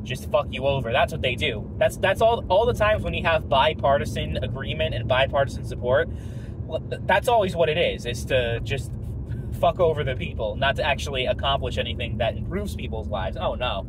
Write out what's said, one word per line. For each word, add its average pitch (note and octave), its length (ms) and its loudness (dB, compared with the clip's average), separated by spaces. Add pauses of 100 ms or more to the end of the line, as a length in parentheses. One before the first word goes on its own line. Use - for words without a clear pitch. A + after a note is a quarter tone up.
just - 260 -6
fuck D3 220 2
you C3 160 -2
over. B2 240 0
That's D#3+ 200 2
what D#3 120 -4
they B2+ 120 0
do. A#2+ 340 -2 (100)
That's, - 180 2
that's F#3+ 240 2
all, A#3 260 4
all G3+ 200 6
the A#3+ 80 2
times G#3+ 280 2
when E3 120 -2
you D#3+ 80 -2
have D#3+ 260 2
bipartisan D3 920 2
agreement - 500 -4
and A#2+ 140 -4
bipartisan C3+ 580 2
support, B2+ 420 2 (640)
l-, D#3+ 100 -2
th-, - 260 -8
that's G3 220 4
always G#3+ 280 4
what E3 140 4
it D#3 80 0
is, A2+ 280 0
is A#2+ 200 -4
to A#2+ 340 2
just - 320 -4 (600)
fuck E3+ 260 2
over D#3 240 4
the C3 120 -2
people, - 420 -4
not C#3 180 2
to D3+ 80 -2
actually C#3 420 -2
accomplish B2+ 540 0
anything A#2+ 400 -4
that A2+ 180 0
improves G3 380 -4
people's A2 320 -6
lives. F#2+ 280 -4
Oh, D#3+ 200 -2
no. A2 340 -4